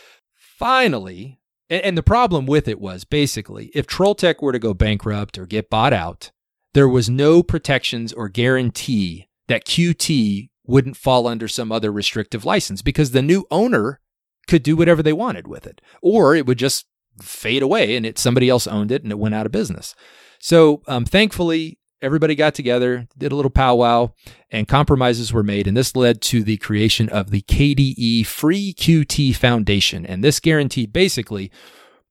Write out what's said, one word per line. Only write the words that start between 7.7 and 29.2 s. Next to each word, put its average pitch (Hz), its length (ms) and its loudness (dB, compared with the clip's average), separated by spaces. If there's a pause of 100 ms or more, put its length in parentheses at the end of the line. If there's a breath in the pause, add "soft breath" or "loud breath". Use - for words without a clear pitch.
or 113 160 -8
guarantee 117 1000 -2 (200)
that 113 160 -2
Q 170 300 0
T 110 560 -2 (140)
wouldn't 131 320 0
fall 127 300 2
under 113 220 -4
some 110 240 -6
other 110 200 -2
restrictive 104 520 -6
license 156 380 -2
because 139 280 2
the 127 120 2
new 175 280 2
owner 160 500 0 (480)
could 160 140 4
do 151 140 2
whatever 165 260 4
they 151 100 2
wanted 165 340 -4
with - 200 -16
it, - 140 -20 (200 soft breath)
or 175 340 4
it 147 120 2
would 127 120 2
just 127 280 -4 (340)
fade 127 420 -4
away 135 340 0
and 113 100 -4
it, 110 120 -8
somebody 123 300 2
else 123 180 2
owned 104 240 -4
it 143 120 -2
and 104 100 -8
it 104 60 -8
went 107 160 -2
out 107 120 -4
of 110 60 -8
business. 190 420 -6 (460 soft breath)
So, 156 480 4
um, 123 160 -4
thankfully, 170 760 -2 (220)
everybody 156 340 0
got 151 200 0
together, 123 520 -2 (120)
did 143 140 -6
a 143 40 -4
little 135 140 -2
powwow, 120 600 2 (380 soft breath)
and 110 160 -4
compromises 123 640 2
were 110 120 2
made. 101 240 -2
And 98 80 0
this 127 180 0
led 120 280 2
to 120 200 0
the 107 140 -2
creation 107 540 0
of 101 200 -4
the 101 120 -2
K 143 320 2
D 135 240 2
E 117 240 0
Free 190 500 -2
Q 160 320 2
T 139 280 0